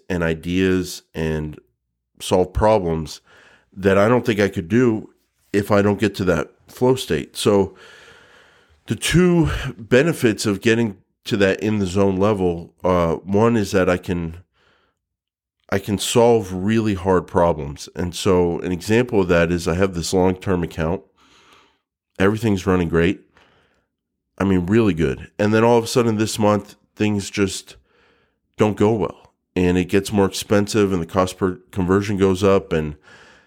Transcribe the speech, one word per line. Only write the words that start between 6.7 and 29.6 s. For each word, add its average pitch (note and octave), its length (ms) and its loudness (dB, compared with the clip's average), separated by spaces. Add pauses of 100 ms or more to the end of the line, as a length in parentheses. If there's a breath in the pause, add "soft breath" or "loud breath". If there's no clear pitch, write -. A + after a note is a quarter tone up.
state. - 420 -6
So G3+ 400 2 (1120 loud breath)
the A2+ 80 -4
two E3+ 540 2 (280 loud breath)
benefits B2 680 0
of G2+ 140 -2
getting A2+ 380 0 (260)
to A#2+ 140 -4
that F#2+ 240 2
in G#2+ 180 -2
the G2 60 -2
zone G2 320 0
level, F#2 680 -2
uh, F2 320 2
one G#2+ 400 0
is G2+ 160 -2
that F#2 180 2
I F2+ 60 2
can, F2 480 -6 (1300)
I G2+ 100 -2
can G2 180 -4
solve A#2 540 2
really G#2+ 440 -2
hard F2+ 300 0
problems. D2+ 680 -2
And F2 180 -6
so F2 460 0
an F2+ 140 -6
example G#2+ 480 0
of F2+ 80 0
that E2+ 200 2
is E2+ 160 -4
I E2+ 100 -2
have F#2+ 180 0
this E2+ 180 -6
long-term F#2 500 0
account. E2+ 420 -4 (1120 soft breath)
Everything's G2+ 500 0
running F2+ 220 2
great. E2 320 0 (1160 soft breath)
I F#2+ 60 -2
mean, F#2 220 0
really G#2+ 280 2
good. D#2 460 -4
And G#2 140 0
then A2 100 4
all A#2+ 140 4
of A2+ 80 0
a - 20 -10
sudden A2+ 300 0
this G#2+ 200 -4
month, G#2 380 0 (200)
things G#2 340 -2
just - 480 -6 (800)
don't G#2+ 180 2
go G#2+ 160 2
well. - 420 -6 (220)
And F2+ 220 2